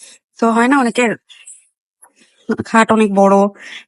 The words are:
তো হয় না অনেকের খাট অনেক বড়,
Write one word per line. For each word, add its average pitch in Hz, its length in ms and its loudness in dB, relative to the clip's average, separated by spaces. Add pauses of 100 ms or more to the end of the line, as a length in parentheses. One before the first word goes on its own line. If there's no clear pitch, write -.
(400)
তো 233 120 0
হয় 233 160 0
না 277 120 0
অনেকের 233 360 -2 (1500)
খাট 226 260 0
অনেক 220 220 2
বড়, 196 340 2 (400)